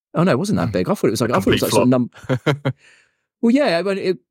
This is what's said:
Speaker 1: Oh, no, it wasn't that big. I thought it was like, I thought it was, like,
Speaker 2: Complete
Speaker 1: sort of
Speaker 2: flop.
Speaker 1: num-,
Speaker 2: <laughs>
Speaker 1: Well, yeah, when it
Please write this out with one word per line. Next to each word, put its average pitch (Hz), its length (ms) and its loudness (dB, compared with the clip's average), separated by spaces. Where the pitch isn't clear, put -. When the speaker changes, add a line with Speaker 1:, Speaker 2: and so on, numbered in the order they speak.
Speaker 1:
Oh, 160 80 0
no, 185 100 2
it 123 60 2
wasn't 196 180 -2
that - 160 -2
big. 90 160 -2
I 185 60 -2
thought 143 140 -2
it - 20 2
was 104 100 -4
like, 113 120 0
I - 20 2
thought 185 140 0
it - 140 0
was, - 0 -
like, - 100 -2
Speaker 2:
Complete 123 460 2
Speaker 1:
sort - 140 -8
of 123 140 -2
Speaker 2:
flop. 143 180 -2
Speaker 1:
num-, 139 80 -2
Speaker 2:
<laughs> - 300 -16
Speaker 1:
Well, 233 120 4
yeah, 208 280 2
when 196 160 -2
it 180 180 -2